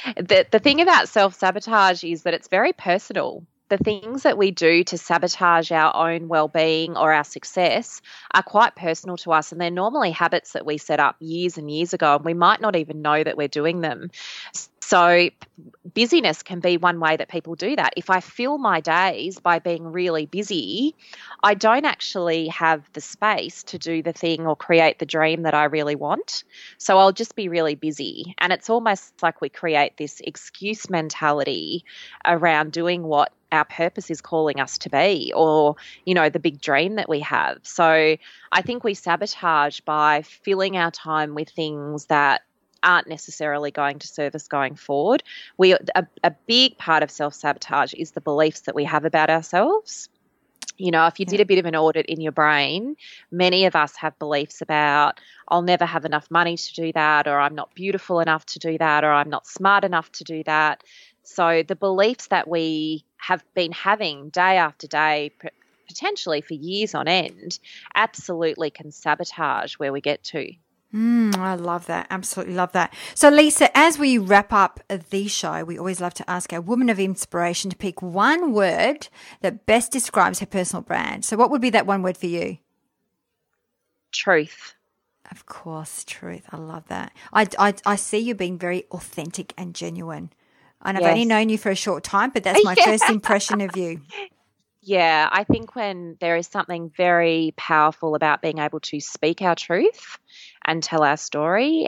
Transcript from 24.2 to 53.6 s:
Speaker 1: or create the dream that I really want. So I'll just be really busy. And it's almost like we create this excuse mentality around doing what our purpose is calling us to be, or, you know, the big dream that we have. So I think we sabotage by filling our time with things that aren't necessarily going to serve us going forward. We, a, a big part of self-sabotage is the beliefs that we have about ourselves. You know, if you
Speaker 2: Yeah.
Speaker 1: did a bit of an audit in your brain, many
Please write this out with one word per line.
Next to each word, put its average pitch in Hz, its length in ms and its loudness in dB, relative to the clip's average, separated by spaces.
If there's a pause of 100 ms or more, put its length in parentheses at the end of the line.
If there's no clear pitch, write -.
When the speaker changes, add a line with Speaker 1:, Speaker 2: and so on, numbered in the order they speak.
Speaker 1:
or 156 100 0
create 165 420 4
the 160 60 -6
dream 160 380 0
that 160 100 0
I 151 120 4
really 147 300 -2
want. 147 500 -6 (340)
So - 180 4
I'll 196 160 8
just 226 240 -6
be 190 140 -6
really 160 240 0
busy. 147 640 -8
And 180 120 2
it's - 200 -2
almost 226 420 -2 (100)
like 165 200 0
we 143 80 -4
create 147 480 0
this 147 220 -10
excuse - 680 -10
mentality 147 960 -4 (400)
around 156 480 2
doing 175 300 -2
what 151 280 0 (220)
our 151 140 2
purpose - 440 -6
is 160 120 -8
calling 156 360 0
us 135 200 -4
to - 120 -10
be, 147 460 0
or, 151 400 4 (300)
you 185 80 0
know, 156 160 4
the 165 80 -2
big 147 240 -4
dream 160 340 0
that 208 140 -6
we 147 100 -2
have. 76 420 -2
So 160 540 4 (360)
I 185 100 2
think 240 220 -6
we 208 100 -2
sabotage 170 840 -2
by 151 420 2
filling 190 560 -4
our 170 120 0
time 156 440 -4
with 156 160 -8
things 151 560 -8
that 143 360 2 (400)
aren't 175 260 4
necessarily 147 640 -6
going 143 260 -2
to - 80 -18
serve 143 280 -6
us 151 140 -12
going 139 280 -4
forward. 165 460 0 (340)
We, 185 160 6
a, - 340 0 (160)
a 175 80 4 (160)
big 247 320 2
part 156 240 2
of 151 80 -4
self-sabotage 147 840 -4
is - 180 -10
the 160 80 -10
beliefs 156 420 0
that - 120 -8
we 151 100 -2
have 156 200 -2
about 156 260 2
ourselves. 208 800 0 (680)
You 180 160 -2
know, 165 140 6
if 170 120 0
you 196 80 -2
Speaker 2:
Yeah. 180 40 -6
Speaker 1:
did 202 100 2
a 208 60 6
bit 185 120 4
of 180 60 2
an 165 100 -2
audit 160 320 2
in 160 140 -6
your 156 100 -4
brain, 151 640 0 (360)
many 180 320 4